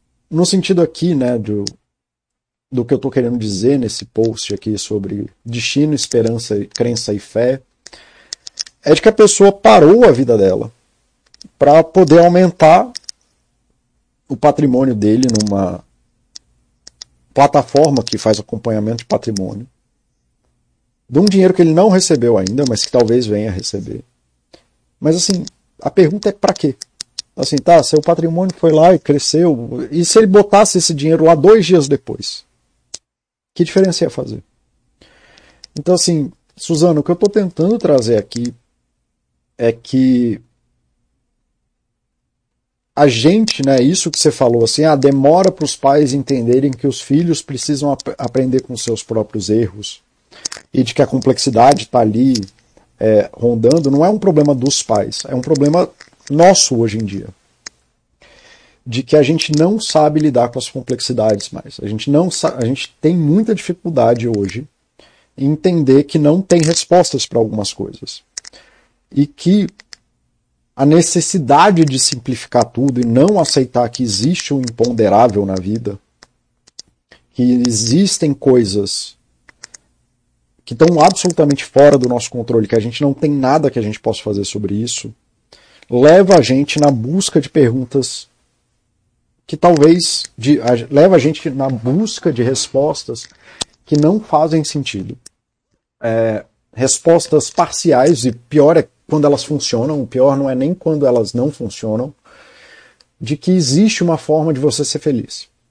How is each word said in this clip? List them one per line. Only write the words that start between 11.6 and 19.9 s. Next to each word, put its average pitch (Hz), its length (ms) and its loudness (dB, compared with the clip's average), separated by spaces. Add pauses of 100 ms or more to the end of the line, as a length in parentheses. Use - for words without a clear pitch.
poder 165 360 4
aumentar 175 720 4 (1400)
o 135 80 -6
patrimônio 135 600 0
dele 107 320 2 (120)
numa 98 440 -4 (1500)
plataforma 139 680 2
que 113 140 -6
faz 107 220 0
acompanhamento 110 580 -6
de - 80 -16
patrimônio, 107 640 -6 (1400)